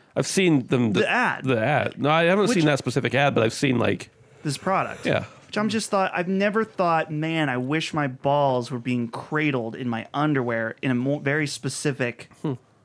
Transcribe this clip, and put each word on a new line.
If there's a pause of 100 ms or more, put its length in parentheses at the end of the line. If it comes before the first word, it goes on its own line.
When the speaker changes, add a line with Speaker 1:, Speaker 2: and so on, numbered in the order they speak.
(140)
Speaker 1:
I've
seen
them.
Speaker 2:
The
ad.
Speaker 1:
The
ad.
No,
I
haven't
Speaker 2:
Which
Speaker 1:
seen
that
specific
ad,
but
I've
seen,
like, (360)
Speaker 2:
This
product.
Speaker 1:
Yeah. (240)
Speaker 2:
Which
I'm
just
thought,
I've
never
thought,
"Man,
I
wish
my
balls
were
being
cradled
in
my
underwear
in
a
more,
very
specific (140)
Speaker 1:
Hmm. (320)